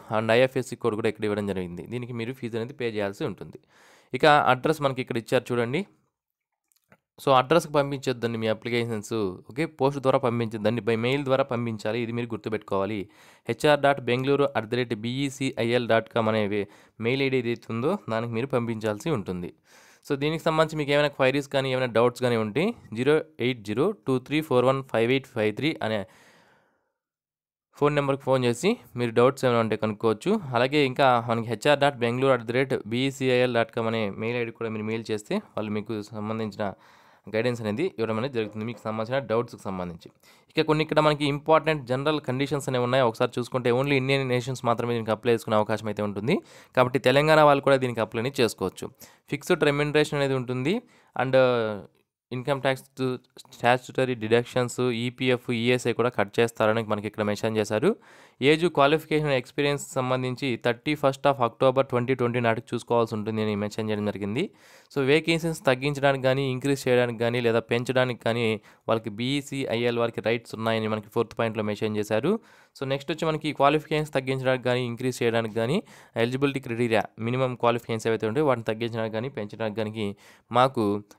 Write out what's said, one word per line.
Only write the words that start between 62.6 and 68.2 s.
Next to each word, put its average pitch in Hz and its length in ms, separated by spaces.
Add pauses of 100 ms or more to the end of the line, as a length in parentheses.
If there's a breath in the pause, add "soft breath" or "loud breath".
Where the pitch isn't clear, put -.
చూసుకోవాల్సి 117 460
ఉంటుంది 107 260
అని 107 140
మెన్షన్ 104 340
చేయడం 104 160
జరిగింది. 104 380 (480 loud breath)
So, - 140
వేకెన్సీస్ 160 600
తగ్గించడానికి 135 580
కానీ, 131 280
ఇంక్రీజ్ 135 300
చేయడానికి 123 380
కానీ, 117 220
లేదా 117 180
పెంచడానికి 123 600
కానీ 117 260 (420 soft breath)